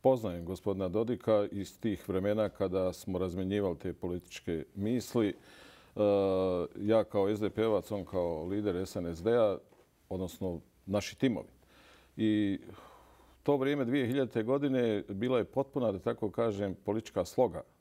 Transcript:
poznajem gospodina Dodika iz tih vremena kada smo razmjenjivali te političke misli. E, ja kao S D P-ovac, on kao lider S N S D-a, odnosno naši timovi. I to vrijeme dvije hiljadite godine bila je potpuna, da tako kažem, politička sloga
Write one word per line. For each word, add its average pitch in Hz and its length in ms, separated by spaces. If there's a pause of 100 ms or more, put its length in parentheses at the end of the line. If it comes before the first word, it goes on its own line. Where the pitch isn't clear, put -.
poznajem 107 440
gospodina 95 440
Dodika 110 600
iz 98 280
tih 104 300
vremena 101 400
kada 92 440
smo 92 240
razmjenjivali 92 600
te 87 160
političke 87 720 (100)
misli. 107 540
E, - 40 (1400)
ja 104 280
kao 101 320
S 101 40
D 104 100
P-ovac, 110 420
on 98 140
kao 85 400
lider 101 300
S 92 200
N 87 200
S 85 80
D-a, 110 340 (520)
odnosno 90 500 (260)
naši 101 320
timovi. 123 300 (680)
I 107 420 (840)
to 143 140
vrijeme 135 280
dvije 127 220
hiljadite 120 360
godine 127 680
bila 120 280
je 104 80
potpuna, 131 460
da 95 80
tako 113 300
kažem, 101 460
politička 101 500
sloga 92 360 (200)